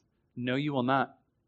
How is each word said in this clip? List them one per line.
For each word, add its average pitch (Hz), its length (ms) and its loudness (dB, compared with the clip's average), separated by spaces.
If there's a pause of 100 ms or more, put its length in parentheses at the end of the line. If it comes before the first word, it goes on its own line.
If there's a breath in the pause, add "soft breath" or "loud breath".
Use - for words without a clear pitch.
(360)
No, 127 200 -2
you 147 160 -2
will 135 120 0
not. 131 340 0 (300)